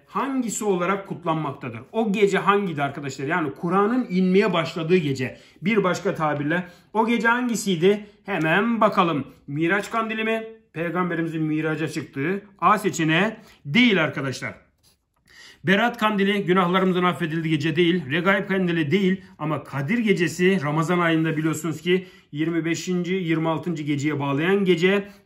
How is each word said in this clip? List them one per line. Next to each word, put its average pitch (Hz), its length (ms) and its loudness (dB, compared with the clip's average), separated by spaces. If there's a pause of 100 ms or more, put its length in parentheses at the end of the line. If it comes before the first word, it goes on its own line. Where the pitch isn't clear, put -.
hangisi 240 580 -4
olarak 190 420 0
kutlanmaktadır? 147 720 -6 (120)
O 220 200 0
gece 190 260 2
hangiydi 175 460 0
arkadaşlar? 143 420 -6
Yani 156 280 -2
Kur'an'ın 202 560 0
inmeye 185 440 2
başladığı 165 440 0
gece. 135 400 -2 (240)
Bir 196 220 2
başka 175 320 0
tabirle 151 480 -2 (300)
o 220 140 2
gece 233 200 0
hangisiydi? 208 800 2 (200)
Hemen 196 560 0
bakalım. 175 460 2 (200)
Miraç 165 440 -2
kandili 220 320 -2
mi? 220 200 -2 (300)
Peygamberimizin 165 680 -4
miraca 156 440 -2
çıktığı. 160 540 -6 (180)
A 202 180 4
seçeneği 165 480 2 (400)
değil 185 380 4
arkadaşlar. 135 500 -6 (1120)
Berat 220 340 2
kandili, 202 480 0
günahlarımızın 180 580 2
affedildiği 165 500 0
gece 151 220 0
değil. 175 360 2
Regaib 190 360 0
kandili 170 440 0
değil 190 300 2 (180)
ama 151 240 -4
Kadir 143 340 -4
gecesi 185 640 2
Ramazan 160 360 0
ayında 160 380 2
biliyorsunuz 156 440 -4
ki 180 260 0 (240)
yirmi 160 340 -2
beşinci, 175 480 -2
yirmi 160 360 0
altıncı 160 340 -4
geceye 143 360 -2
bağlayan 160 460 0
gece. 185 420 2 (180)